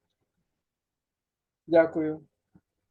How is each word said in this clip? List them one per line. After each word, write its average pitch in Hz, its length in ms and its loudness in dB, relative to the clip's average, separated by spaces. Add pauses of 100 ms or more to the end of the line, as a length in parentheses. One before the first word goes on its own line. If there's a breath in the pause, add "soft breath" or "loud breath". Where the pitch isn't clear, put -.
(1700)
Дякую. 160 580 0 (640)